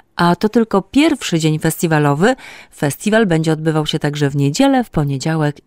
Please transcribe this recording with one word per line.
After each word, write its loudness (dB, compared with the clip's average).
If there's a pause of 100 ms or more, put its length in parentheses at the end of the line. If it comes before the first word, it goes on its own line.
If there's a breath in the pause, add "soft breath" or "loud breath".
(160)
a 2
to 0
tylko 0
pierwszy 0
dzień 0
festiwalowy. 0 (400 loud breath)
Festiwal 0
będzie 0
odbywał -2
się -4
także -2
w -6
niedzielę, 2
w -16
poniedziałek -2 (120)